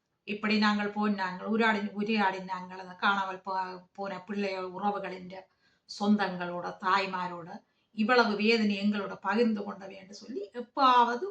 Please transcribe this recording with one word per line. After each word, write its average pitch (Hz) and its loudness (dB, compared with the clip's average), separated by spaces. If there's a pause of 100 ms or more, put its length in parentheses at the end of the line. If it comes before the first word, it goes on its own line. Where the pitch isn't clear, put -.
(280)
"இப்படி 214 0
நாங்கள் 208 2
போனாங்கள், 196 -2
உரையாடி-, 214 0
உரையாடினாங்கள், 190 -2
அந்த 185 -14
காணாமல் 190 0
போ-, 185 -6
போன 190 -8
பிள்ளை 202 -4
உறவுகளின் 185 -4 (600)
சொந்தங்களோட, 180 0
தாய்மாரோட, 185 -2 (480)
இவ்வளவு 214 6
வேதனை 208 2
எங்களோட 196 0
பகிர்ந்து 208 0
கொண்டவை" 190 -12
என்று 196 -18
சொல்லி 262 -10
எப்பாவது 247 4